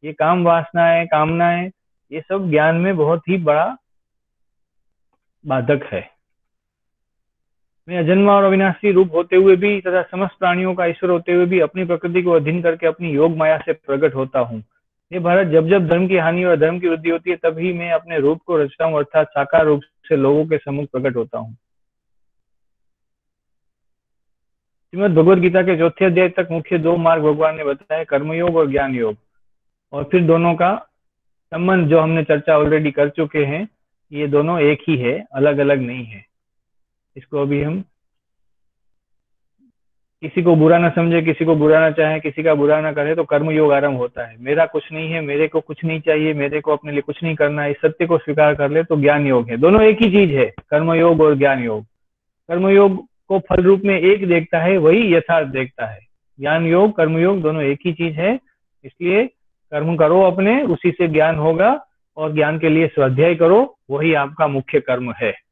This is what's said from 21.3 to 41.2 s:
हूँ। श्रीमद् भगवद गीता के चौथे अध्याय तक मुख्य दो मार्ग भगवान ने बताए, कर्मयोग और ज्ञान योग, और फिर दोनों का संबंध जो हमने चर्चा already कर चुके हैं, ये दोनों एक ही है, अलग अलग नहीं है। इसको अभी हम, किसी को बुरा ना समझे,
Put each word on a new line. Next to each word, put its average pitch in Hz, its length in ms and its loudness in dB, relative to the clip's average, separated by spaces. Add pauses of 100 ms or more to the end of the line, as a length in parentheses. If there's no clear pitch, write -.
हूँ। 113 180 -14 (3250)
श्रीमद् 190 240 -2
भगवद 170 240 6
गीता 180 240 2
के 180 160 0
चौथे 165 260 0
अध्याय 180 240 2
तक 180 220 -4
मुख्य 165 280 -4
दो 165 180 0
मार्ग 165 260 0
भगवान 156 340 0
ने 156 80 -10
बताए, 151 400 -6
कर्मयोग 160 520 -2
और 151 140 2
ज्ञान 135 240 -2
योग, 113 220 -4 (760)
और 143 120 -8
फिर 180 180 0
दोनों 165 320 2
का 180 320 -2 (640)
संबंध 175 380 0
जो 160 120 4
हमने 160 240 0
चर्चा 151 320 0
already 151 360 0
कर 147 160 0
चुके 147 360 -4
हैं, 160 240 -6 (440)
ये 147 140 -6
दोनों 151 340 0
एक 147 280 2
ही 156 80 2
है, 127 380 -4
अलग 143 240 0
अलग 143 200 2
नहीं 123 260 -8
है। 107 220 -20 (880)
इसको 143 260 -6
अभी 143 200 -2
हम, 170 220 -6 (2250)
किसी 160 220 -4
को 170 140 4
बुरा 160 220 6
ना 170 120 2
समझे, 170 320 0